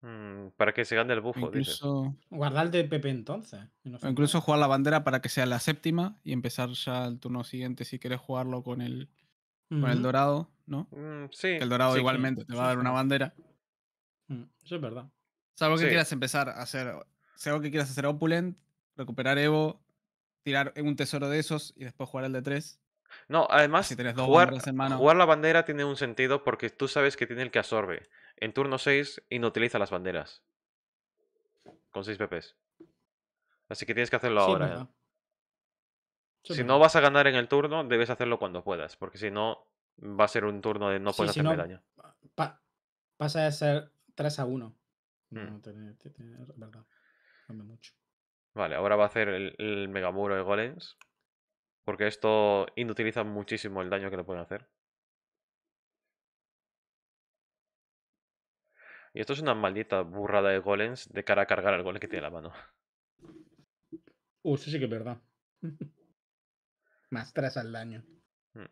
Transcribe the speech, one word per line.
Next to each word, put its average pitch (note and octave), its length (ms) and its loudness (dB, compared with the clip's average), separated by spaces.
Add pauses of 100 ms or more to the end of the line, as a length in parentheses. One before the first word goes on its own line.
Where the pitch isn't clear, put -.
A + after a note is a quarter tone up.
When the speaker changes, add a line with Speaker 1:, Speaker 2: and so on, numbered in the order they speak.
Speaker 1:
Mm, G#2 540 -12
para G#2+ 160 2
que A#2+ 120 -2
se A2+ 120 -4
gane A#2 180 2
el A2+ 40 0
Speaker 2:
O G#2+ 40 -6
Speaker 1:
bufo, B2 280 -4
dices. C3+ 320 -4
Speaker 2:
incluso C#3 340 -2 (140)
Speaker 3:
Guardar D3 400 0
de E3+ 140 2
P D3+ 160 -2
P C#3 100 -2
entonces, C3 500 -10 (220)
y C3 80 -12
no B2 80 -12
Speaker 2:
o C3+ 100 -6
incluso C#3+ 300 2
Speaker 3:
Fantasma. - 20 2
Speaker 2:
jugar D3+ 200 2
la D3 60 6
bandera C#3+ 380 4
para C3 160 2
que C3 80 -6
sea B2+ 180 0
la B2 120 0
séptima E3 640 -2
y - 100 -6
empezar B2 380 -4
ya B2+ 360 -6
el A#2+ 120 -8
turno B2 260 -6
siguiente B2+ 400 -8
si B2 140 -12
quieres B2+ 220 -6
jugarlo B2+ 420 -6
con B2 200 -6
el, B2+ 280 -8 (580)
con D3 180 0
el B2 80 2
Speaker 3:
Ujú. B2 80 2
Speaker 2:
dorado, C#3+ 480 2 (160)
¿no? C#3+ 260 -6
Speaker 1:
Mm, D3 400 -12
sí, - 160 -4
Speaker 2:
Que F3+ 100 0
el C3 100 -2
dorado B2+ 260 4
Speaker 1:
sí. C3 60 4
Speaker 2:
igualmente B2+ 420 0
Speaker 3:
Sí, - 40 -14
Speaker 2:
te A#2+ 80 -10
va A#2+ 60 -4
a B2 40 0
Speaker 3:
sí, B2+ 40 2
Speaker 2:
dar B2+ 80 2
Speaker 3:
sí. B2 40 -2
Speaker 2:
una B2+ 120 0
bandera. C3+ 420 0 (920)
Speaker 3:
Mm, B2 140 -10 (220)
eso F3 120 -10
es E3 40 -6
verdad. B2 300 -12 (440)
Speaker 2:
Salvo D#3+ 220 2
que D#3+ 60 2
Speaker 1:
Sí. E3 60 4
Speaker 2:
quieras E3 240 4
empezar C3+ 360 0
a A#2+ 140 -10
hacer, B2 320 -6 (420)
salvo D3+ 240 -2
que D3 100 -4
quieras C#3 200 0
hacer C3+ 160 -2
Opulent, E3 500 0 (400)
recuperar C3 400 -2
Evo, D3+ 460 2 (600)
tirar C#3 360 0
un D3 180 0
tesoro C#3 320 -2
de D3 120 0
esos D3+ 360 -4
y C3 80 -14
después B2+ 240 -12
jugar C3 160 -6
el C3+ 80 -4
de C3 80 -4
tres. C#3+ 400 -6 (480)
Speaker 1:
No, D#3 220 4
además, D3+ 360 6
Speaker 2:
Así B2+ 100 -6
tenés B2 180 -2
dos B2+ 100 0
Speaker 1:
jugar, D#3 220 10
Speaker 2:
banderas C3 220 -4
en C3 80 -2
mano. C3+ 200 0
Speaker 1:
jugar C#3+ 200 8
la F3+ 100 8
bandera D#3+ 380 6
tiene C#3+ 200 -2
un C#3 120 -2
sentido C3 480 0
porque A#2 260 0
tú - 180 -4
sabes C#3 280 2
que A#2+ 100 -2
tiene A#2+ 160 -6
el B2 80 -6
que - 80 2
absorbe G2 500 -2 (280)
en A2 180 -6
turno C3+ 240 0
seis C#3 500 0
y B2 120 -4
no A#2 80 2
utiliza A2+ 320 0
las G2 100 0
banderas. F2+ 540 -6 (1500)
Con G2 140 -8
seis G#2+ 120 -8
P G2+ 120 -4
Ps. - 280 -10 (1120)
Así - 160 -10
que A2+ 100 -4
tienes A#2+ 160 0
que B2+ 60 0
hacerlo A#2 240 2
Speaker 3:
Sí, G2 40 8
es F#2+ 40 6
Speaker 1:
ahora, F#2 180 2
¿eh? - 40 -2
Speaker 3:
verdad. F2 180 -10 (1500)
Eso - 100 -10
es D#3+ 40 -4
Speaker 1:
Si C3+ 60 -2
Speaker 3:
verdad. A#2+ 120 -2
Speaker 1:
no C#3+ 40 8
vas D#3 180 10
a E3 40 8
ganar C#3+ 260 8
en C3+ 80 4
el A#2+ 140 0
turno, D3 360 2
debes A#2+ 260 2
hacerlo A#2+ 280 0
cuando F2+ 240 -6
puedas, E2+ 340 -6
porque F#2+ 220 -12
si G#2 120 -6
no, G#2+ 360 -4 (320)
va G#2 260 2
a G2+ 40 4
ser A2 160 0
un G#2 180 -4
turno G#2 260 -2
de G2 120 0
no G2 120 -2
Speaker 3:
Sí, - 60 -2
Speaker 1:
puedes G#2 160 0
Speaker 3:
si D3+ 60 -2
Speaker 1:
hacerme D#3 160 2
Speaker 3:
no, F2 60 -4
Speaker 1:
daño. F2+ 200 -10 (540)
Speaker 3:
pa-, - 260 -4 (540)
pasa D3+ 260 -2
de D3+ 100 2
ser D3+ 400 0 (220)
tres D3 240 -4
a C3+ 60 -4
uno. B2 340 -8 (520)
No, A2 120 -12
Speaker 1:
Hmm. G#2 200 -14
Speaker 3:
tiene, G#2+ 320 -18
tiene, A#2+ 480 -20
es B2 140 -20
verdad. A2 300 -20 (600)
Cambia A2 160 -16
mucho. A2+ 280 -20 (600)
Speaker 1:
Vale, E2 220 -2
ahora G2 200 2
va G#2 80 6
a G#2 40 2
hacer A2 200 0
el, F#2+ 300 -4
el G2+ 300 -4
megamuro G2 480 -2
de F#2+ 60 -2
golems, A2 540 -4 (880)
porque G#2 220 -2
esto G#2+ 600 4 (100)
inutiliza A2+ 480 -2
muchísimo G#2 580 -6
el F2+ 80 -4
daño G2 200 -2
que F#2+ 60 -8
le F2 80 -6
pueden F2 180 -8
hacer. G2 260 -12 (4000)
Y G#2+ 80 -10
esto A2 120 -4
es C#3 80 -6
una D3 140 0
maldita G2+ 480 -2
burrada G2 480 0
de F#2+ 100 2
golems G#2 520 -4
de G2+ 120 -8
cara G2+ 180 2
a G2+ 40 0
cargar F#2+ 280 2
al F2 80 -2
golem F2+ 180 -6
que - 80 -12
tiene D#2+ 180 -8
en E2 60 -8
la E2 80 -12
mano. E2 120 -14 (1900)
Speaker 3:
Uh, D3 120 0
eso C#3 160 -6
sí D#3 80 -4
que C3 60 -2
es A#2 60 -4
verdad. A2+ 300 -8 (420)
<laughs> D3+ 320 -12 (1160)
Más A#2 220 -10
tres C3+ 240 -4
al A#2 160 -10
daño. A2+ 320 -14 (500)
Speaker 1:
Hmm. A2 160 -18